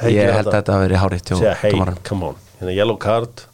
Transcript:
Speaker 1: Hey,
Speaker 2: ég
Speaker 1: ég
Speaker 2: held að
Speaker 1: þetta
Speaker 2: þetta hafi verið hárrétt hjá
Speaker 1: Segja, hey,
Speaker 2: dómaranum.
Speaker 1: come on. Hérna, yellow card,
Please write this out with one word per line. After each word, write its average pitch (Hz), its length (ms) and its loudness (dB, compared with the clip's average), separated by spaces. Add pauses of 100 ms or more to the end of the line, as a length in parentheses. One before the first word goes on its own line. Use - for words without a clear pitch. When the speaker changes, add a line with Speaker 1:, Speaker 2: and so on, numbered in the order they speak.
Speaker 1:
Hey, 117 140 2
Speaker 2:
ég 104 100 4
Speaker 1:
ég 98 80 4
Speaker 2:
held 104 140 0
að - 20 -
Speaker 1:
þetta 104 80 2
Speaker 2:
þetta 101 160 0
hafi 95 140 2
verið 92 100 2
hárrétt 92 320 -2
hjá 92 80 -2
Speaker 1:
Segja, 95 180 2
hey, 107 160 0
Speaker 2:
dómaranum. 90 320 -2
Speaker 1:
come 92 220 -4
on. 73 120 -8 (180)
Hérna, 90 180 -6
yellow 104 240 0
card, 113 460 -2 (100)